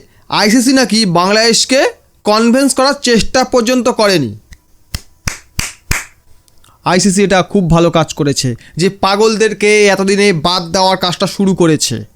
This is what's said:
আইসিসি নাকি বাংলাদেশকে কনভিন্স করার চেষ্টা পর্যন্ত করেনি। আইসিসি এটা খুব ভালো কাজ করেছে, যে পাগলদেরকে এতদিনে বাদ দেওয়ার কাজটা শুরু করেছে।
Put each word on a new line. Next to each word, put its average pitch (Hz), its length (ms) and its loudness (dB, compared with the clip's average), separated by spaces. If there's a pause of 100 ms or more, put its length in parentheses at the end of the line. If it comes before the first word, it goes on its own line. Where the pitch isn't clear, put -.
(280)
আইসিসি 214 440 2
নাকি 226 340 0
বাংলাদেশকে 220 760 0 (400)
কনভিন্স 233 500 2
করার 269 280 0
চেষ্টা 247 420 0
পর্যন্ত 247 440 0
করেনি। 180 500 -2 (2500)
আইসিসি 185 400 0
এটা 185 180 0
খুব 180 280 -2
ভালো 165 200 4
কাজ 156 240 -2
করেছে, 139 400 -4 (220)
যে 170 120 -2
পাগলদেরকে 208 960 0
এতদিনে 196 460 2
বাদ 175 400 -4
দেওয়ার 190 240 0
কাজটা 185 300 -4
শুরু 190 280 -2
করেছে। 151 500 0 (120)